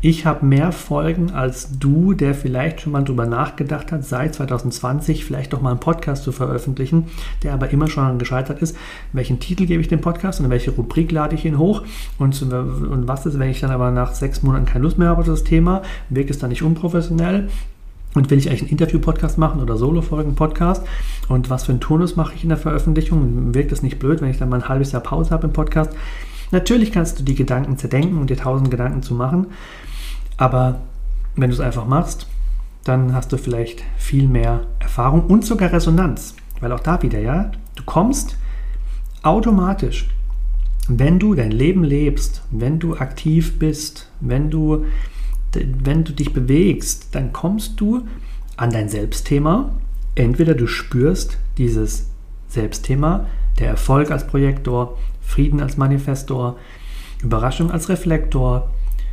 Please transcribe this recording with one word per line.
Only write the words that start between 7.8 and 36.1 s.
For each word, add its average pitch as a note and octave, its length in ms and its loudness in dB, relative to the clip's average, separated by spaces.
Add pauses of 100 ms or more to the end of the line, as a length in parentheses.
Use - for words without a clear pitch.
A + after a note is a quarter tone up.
schon C3+ 280 0
gescheitert B2+ 440 -4
ist. E3 160 -2 (340)
Welchen B2 300 -2
Titel F#3 240 0
gebe E3+ 160 2
ich D#3+ 80 0
dem E3 100 2
Podcast - 400 -2
und C#3+ 60 2
in B2 60 2
welche B2 200 0
Rubrik C3+ 400 0
lade D#3 240 0
ich - 80 -4
ihn D3+ 140 0
hoch? G3 260 2 (340)
Und, C3+ 240 2
und B2+ 680 -2
was C#3 160 -4
ist, C#3+ 140 0
wenn C3 100 2
ich B2 100 -2
dann C3 120 0
aber B2+ 200 2
nach B2 220 0
sechs - 280 -2
Monaten C3+ 240 4
keine B2+ 200 2
Lust E3 120 2
mehr E3+ 120 4
habe E3 100 4
auf D#3+ 80 2
das D#3 160 2
Thema? F3+ 380 4 (260)
Wirkt C#3 220 -2
es C3+ 100 -2
dann B2+ 100 -4
nicht B2 140 -4
unprofessionell? E3+ 840 0 (680)
Und C#3 160 4
will C#3 60 6
ich C#3 120 2
eigentlich A#2+ 120 0
einen C#3+ 100 -4
Interview-Podcast D#3+ 680 2
machen D#3 240 2
oder A#2 140 0
Solo-Folgen-Podcast? D#3 1120 0 (400)
Und B2+ 220 2
was B2+ 160 -2
für C3 80 2
einen A#2+ 80 0
Turnus D#3+ 340 2
mache D#3+ 200 0
ich - 80 -6
in E3 60 0
der D#3 80 2
Veröffentlichung? C#3+ 960 2
Wirkt C#3+ 200 2
es - 100 -2
nicht C3 160 -2
blöd, D3 220 0
wenn C3+ 100 0
ich B2 60 0
dann B2+ 100 0
mal B2 140 0
ein - 80 -8
halbes C3+ 240 0
Jahr B2 100 -4
Pause D#3+ 280 0
habe D#3+ 160 0
im C#3 60 0
Podcast? D#3 380 0 (600)
Natürlich G#3+ 420 2
kannst E3 260 0
du C#3 40 -2
die C3 120 2
Gedanken C3 420 0
zerdenken C#3+ 400 0
und C#3 140 0
dir B2 60 0
tausend C3 340 0
Gedanken C3 320 -2
zu - 100 -4
machen, C3+ 340 0 (880)
aber B2+ 440 2 (540)
wenn C3 160 2
du - 20 0
es - 60 0
einfach A#2 260 -2
machst, C#3+ 400 0 (600)
dann B2+ 280 2
hast B2 180 -2
du C3+ 60 0
vielleicht A#2 460 -4 (140)
viel C#3 300 2
mehr A#2+ 340 4 (180)
Erfahrung C#3 460 2
und G#3+ 200 6
sogar F#3+ 260 2
Resonanz, E3 640 2 (240)